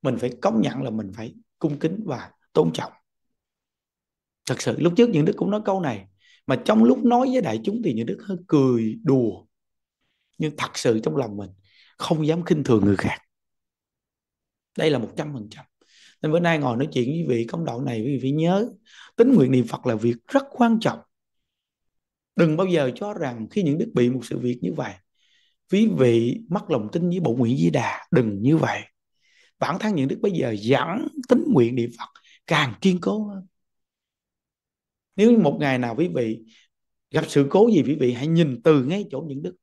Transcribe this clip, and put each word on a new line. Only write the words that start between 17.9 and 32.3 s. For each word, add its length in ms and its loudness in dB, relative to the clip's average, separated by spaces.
quý 120 -4
vị 80 -4
phải 100 -2
nhớ, 380 0
tín 180 6
nguyện 180 6
niệm 160 4
Phật 180 -8
là 100 0
việc 200 0
rất 240 2
quan 280 2
trọng. 200 -2
Đừng 220 4
bao 100 0
giờ 280 2
cho 180 -8
rằng 380 -8
khi 120 -2
những 140 0
đức 160 -4
bị 160 4
một 140 -4
sự 160 -8
việc 220 -4
như 120 -4
vậy, 200 -8
quý 260 4
vị 520 2
mất 220 -4
lòng 200 -2
tin 180 -2
với 100 -2
bộ 160 0
nguyện 220 0
Di 120 2
Đà. 420 -4
Đừng 300 2
như 160 4
vậy. 240 -2
Bản 200 -4
thân 160 -2
những 120 0
đức 140 -4
bây 100 0
giờ 280 -2
dẫn 480 0
tín 180 4
nguyện 280 4
niệm 140 -2
Phật 100 -16